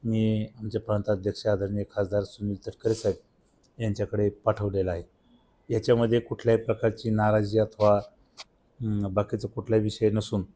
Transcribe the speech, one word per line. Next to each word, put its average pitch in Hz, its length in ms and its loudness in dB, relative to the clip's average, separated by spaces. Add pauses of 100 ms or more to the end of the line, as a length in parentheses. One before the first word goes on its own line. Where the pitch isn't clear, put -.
मी 110 420 0 (120)
आमचे 107 200 -6
प्रांताध्यक्ष 104 680 -2
आदरणीय 101 380 0 (120)
खासदार 101 260 0
सुनील 101 440 -6
तटकरे 113 280 -2
साहेब - 880 -6
यांच्याकडे 104 480 0
पाठवलेला 98 600 -2
आहे. 85 100 -6 (720)
याच्यामध्ये 117 460 2
कुठल्याही 113 420 0
प्रकारची 113 480 -2
नाराजी 107 480 2
अथवा, 107 380 4 (840)
अं, 104 340 -2
बाकीचा 104 340 -2
कुठलाही 110 340 0
विषय 107 280 2
नसून 104 320 -2 (140)